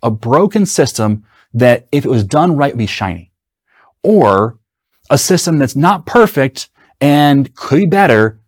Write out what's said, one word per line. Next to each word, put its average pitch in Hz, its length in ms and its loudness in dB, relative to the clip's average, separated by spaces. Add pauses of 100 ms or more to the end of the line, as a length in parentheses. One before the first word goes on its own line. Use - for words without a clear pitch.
A 117 80 -2
broken 151 560 0
system 107 580 -2 (300)
that, 120 380 2
if 143 140 -2
it - 40 -4
was 113 140 0
done 156 320 0
right, 143 180 -2
would - 40 -8
be 110 100 -4
shiny? 87 440 -10 (680)
Or 117 560 2 (520)
a 143 80 2
system 165 420 0
that's 131 160 -2
not 170 300 0
perfect 165 640 0 (320)
and 143 520 2
could - 280 -2
be 202 40 0
better 135 640 2